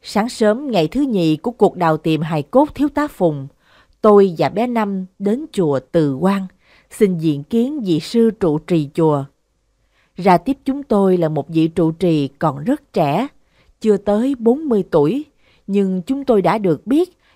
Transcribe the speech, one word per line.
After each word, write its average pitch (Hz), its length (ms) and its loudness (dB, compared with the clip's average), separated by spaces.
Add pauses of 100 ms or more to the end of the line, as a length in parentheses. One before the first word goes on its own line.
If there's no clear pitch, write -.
Sáng 220 240 -4
sớm 240 420 -2
ngày 170 180 0
thứ 247 120 -4
nhì 185 360 0
của 233 140 -6
cuộc 208 260 2
đào 165 200 0
tìm 156 240 -2
hài 160 220 -4
cốt 247 320 0
thiếu 285 140 -2
tá 294 180 -2
Phùng, 151 420 -4 (520)
tôi 202 380 6
và 151 100 0
bé 220 180 -2
Năm 208 400 -4 (120)
đến 226 340 -4
chùa 147 280 0 (120)
Từ 147 280 0
Quang, 190 260 0 (440)
xin 185 280 0
diện 151 260 -2
kiến 262 400 -2
vị 165 160 0
sư 226 300 0
trụ 156 280 -2
trì 156 360 -2
chùa. 151 300 0 (920)
Ra 180 220 4
tiếp 269 260 -2
chúng 269 180 -4
tôi 196 340 2
là 165 120 0
một 151 200 -4
vị 160 200 2
trụ 165 240 0
trì 160 360 0
còn 143 360 -4
rất 269 280 -4
trẻ, 170 340 0 (540)
chưa 214 160 2
tới 208 420 -2
bốn 254 300 0
mươi 208 220 0
tuổi, 175 340 0 (420)
nhưng 196 360 -2
chúng 269 220 -6
tôi 214 180 2
đã 175 160 0
được 185 280 -2
biết 311 320 -2 (180)